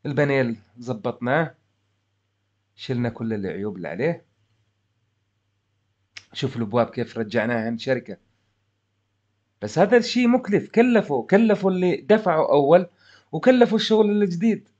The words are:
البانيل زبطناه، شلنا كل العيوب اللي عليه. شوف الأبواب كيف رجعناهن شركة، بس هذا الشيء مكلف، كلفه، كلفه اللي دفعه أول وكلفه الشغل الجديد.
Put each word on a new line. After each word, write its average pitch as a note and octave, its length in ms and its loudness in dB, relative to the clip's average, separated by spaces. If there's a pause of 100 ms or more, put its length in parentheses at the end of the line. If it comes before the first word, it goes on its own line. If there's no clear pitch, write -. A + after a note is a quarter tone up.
البانيل C3+ 520 0 (200)
زبطناه، B2 760 -4 (1200)
شلنا A#2+ 340 -4
كل A2+ 240 -6
العيوب G2 440 -8
اللي E2+ 100 -10
عليه. C3+ 380 -6 (2000)
شوف C3 240 -6
الأبواب A2+ 320 -2
كيف - 280 -10
رجعناهن A2+ 600 -4
شركة، A#2+ 400 -6 (1500)
بس - 160 -4
هذا A#3+ 180 4
الشيء A#3+ 300 0
مكلف، A#3 420 0
كلفه، A3+ 600 2
كلفه G3 400 2
اللي F3+ 260 0
دفعه F3+ 560 0
أول D3 360 4 (440)
وكلفه A3+ 440 4
الشغل G#3+ 480 2
الجديد. F#3+ 440 -2 (120)